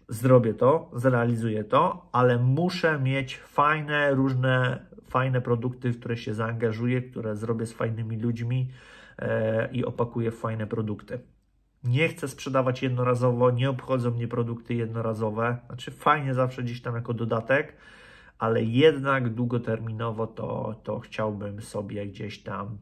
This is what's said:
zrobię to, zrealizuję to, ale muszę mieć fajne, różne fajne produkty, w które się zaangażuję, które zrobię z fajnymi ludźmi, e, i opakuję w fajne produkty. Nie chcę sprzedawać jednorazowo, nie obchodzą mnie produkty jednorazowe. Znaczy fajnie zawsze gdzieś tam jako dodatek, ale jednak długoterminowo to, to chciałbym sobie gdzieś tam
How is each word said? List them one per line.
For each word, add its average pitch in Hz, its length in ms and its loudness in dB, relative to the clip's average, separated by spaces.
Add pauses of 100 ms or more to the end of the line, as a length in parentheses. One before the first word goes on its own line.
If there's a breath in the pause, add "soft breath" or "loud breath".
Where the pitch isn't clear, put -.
zrobię 117 460 6
to, 151 400 4
zrealizuję 117 720 2
to, 160 480 0
ale 123 260 4
muszę 156 600 2
mieć 135 380 -2
fajne, 147 760 2
różne 131 720 2 (220)
fajne 127 320 0
produkty, 120 520 -2
w 120 60 -6
które 120 180 -6
się 110 180 -6
zaangażuję, 117 680 0
które 113 340 -6
zrobię 113 300 -4
z - 60 -8
fajnymi 113 480 -4
ludźmi, 120 500 -2 (480 loud breath)
e, 110 540 0
i 123 120 -2
opakuję 117 460 -2
w - 80 -8
fajne 110 280 -4
produkty. 107 520 -6 (680)
Nie 139 240 2
chcę 165 200 -6
sprzedawać 131 540 0
jednorazowo, 123 680 2
nie 127 200 2
obchodzą 127 400 -2
mnie 120 180 -2
produkty 117 460 -4
jednorazowe. 113 920 -2
Znaczy - 240 -12
fajnie 143 440 2
zawsze 127 280 0
gdzieś 120 200 -6
tam 120 120 -6
jako 117 200 -4
dodatek, 117 640 0 (600 loud breath)
ale 113 240 2
jednak 135 720 4
długoterminowo 113 920 -4
to, - 560 -6
to - 180 -6
chciałbym 104 600 -6
sobie 101 460 -8
gdzieś 101 360 -12
tam 101 400 -8